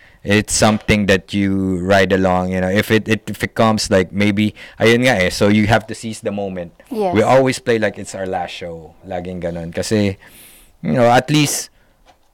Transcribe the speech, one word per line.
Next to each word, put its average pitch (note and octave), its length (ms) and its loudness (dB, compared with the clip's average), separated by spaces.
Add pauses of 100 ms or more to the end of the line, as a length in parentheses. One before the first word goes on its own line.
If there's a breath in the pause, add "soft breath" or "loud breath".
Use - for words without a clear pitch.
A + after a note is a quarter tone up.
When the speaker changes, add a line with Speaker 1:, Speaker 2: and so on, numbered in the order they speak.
(220 soft breath)
Speaker 1:
It's G#2 320 0
something G#2+ 560 0
that F#2+ 240 0
you G2 480 0
ride F#2+ 320 2
along, F#2 400 2
you F#2 80 -2
know. F#2 80 0
If G#2 240 0
it, A2 160 2
it, A2 160 -2
if - 160 -8
it - 160 -8
comes, A2 320 2
like, F#2+ 240 2
maybe, G#2 400 0 (240 loud breath)
ayun A#2+ 320 2
nga A#2 80 2
eh. F2+ 160 0
So, G#2 160 2
you G#2+ 160 4
have A2 240 2
to G#2+ 80 -10
seize A2 240 -12
the G#2+ 80 -4
moment. F#2+ 480 -8 (160)
Speaker 2:
Yes. F#3+ 240 -2
Speaker 1:
We G#2+ 80 4
always C3 320 2
play A#2 240 0
like G2+ 160 -2
it's G2+ 160 -14
our F#2+ 160 -6
last F2+ 240 -6
show. E2+ 480 -14
Laging F2+ 400 -10
ganun. E2+ 320 -8
Kasi, G2+ 480 -2 (640 soft breath)
you - 80 -2
know, A#2+ 160 4
at B2+ 240 2
least, - 400 -2 (600)